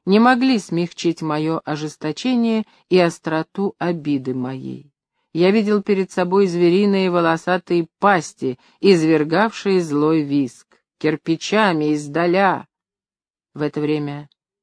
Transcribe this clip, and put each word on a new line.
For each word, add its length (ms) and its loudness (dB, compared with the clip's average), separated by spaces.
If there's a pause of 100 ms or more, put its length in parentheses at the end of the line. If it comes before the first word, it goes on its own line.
не 120 4
могли 380 2
смягчить 640 -4
моё 460 -2
ожесточение 1000 -4 (240)
и 100 4
остроту 800 -2
обиды 560 -4
моей. 560 -10 (440)
Я 160 4
видел 320 2
перед 280 -2
собой 360 2
звериные 640 2
волосатые 800 0 (100)
пасти, 600 0 (220)
извергавшие 1000 2
злой 400 0
визг. 440 -4 (320)
"Кирпичами 920 -2
издаля!" 720 -2 (840)
В 80 -12
это 220 -4
время 480 -6 (320)